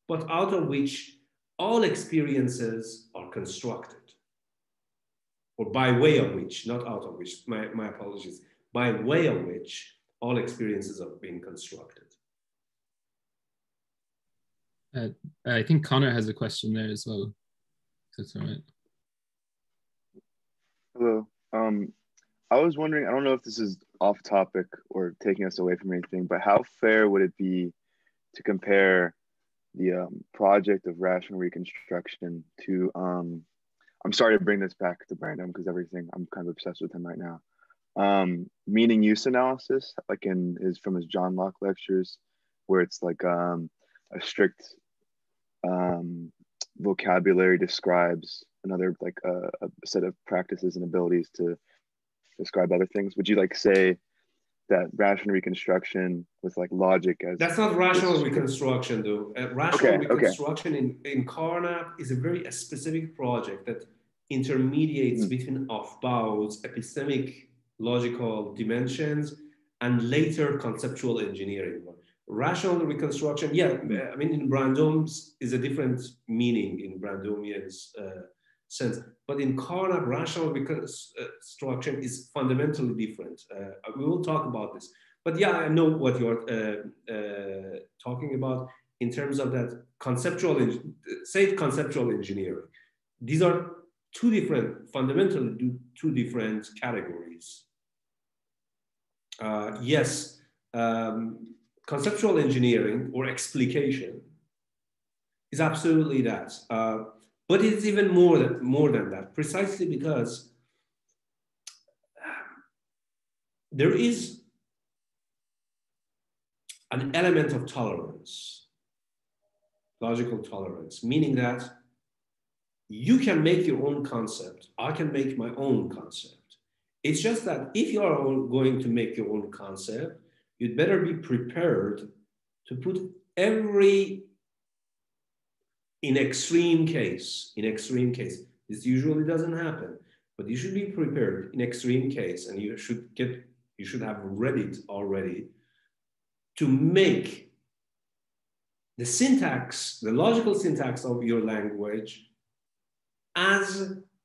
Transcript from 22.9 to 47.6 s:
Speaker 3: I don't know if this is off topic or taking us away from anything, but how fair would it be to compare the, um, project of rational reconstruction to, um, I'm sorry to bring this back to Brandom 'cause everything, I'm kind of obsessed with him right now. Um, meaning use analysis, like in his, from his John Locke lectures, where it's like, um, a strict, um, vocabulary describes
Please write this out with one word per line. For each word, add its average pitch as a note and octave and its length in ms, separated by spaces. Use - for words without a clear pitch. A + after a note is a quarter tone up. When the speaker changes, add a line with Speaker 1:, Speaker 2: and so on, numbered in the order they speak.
Speaker 3:
I F#2+ 40
don't C3+ 140
know C3+ 100
if B2 80
this A2+ 160
is G2 180
off G2+ 220
topic F#2 440
or F2+ 340
taking G2 220
us F#2 140
away F2+ 180
from F#2 160
anything, F2+ 320
but F2 160
how G#2 240
fair A2 300
would G2 100
it F#2 160
be F#2 360
to - 60
compare F#2+ 720
the, F2+ 300
um, - 280
project G2 540
of E2+ 120
rational F#2 400
reconstruction F2 1040
to, F#2 300
um, F2 480
I'm G#2+ 120
sorry A2 240
to F#2 60
bring G2+ 160
this F#2+ 140
back F2+ 340
to F#2+ 60
Brandom F#2 380
'cause F#2 160
everything, F2 460
I'm F2 200
kind F2 120
of E2+ 60
obsessed - 280
with F2+ 140
him F2 120
right F2 120
now. E2+ 220
Um, F#2+ 540
meaning A2 360
use G#2+ 240
analysis, C3 680
like C#3 180
in F2+ 340
his, F#2 180
from F#2+ 180
his E2+ 100
John F#2 280
Locke F#2+ 280
lectures, F#2+ 560
where F#2+ 160
it's - 200
like, F2 220
um, F2 460
a - 60
strict, - 420
um, F2 640
vocabulary F#2 760
describes F2 880